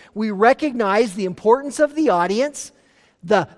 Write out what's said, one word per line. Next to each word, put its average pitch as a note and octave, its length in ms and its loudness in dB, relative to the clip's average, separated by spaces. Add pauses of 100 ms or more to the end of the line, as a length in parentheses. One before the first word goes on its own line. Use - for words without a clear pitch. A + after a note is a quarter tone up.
(160)
we G#3+ 160 -4
recognized A3+ 840 2
the G3+ 100 -4
importance B3 540 0
of D4 140 0
the D4+ 160 0
audience, G3 600 -2 (500)
the, F3+ 360 0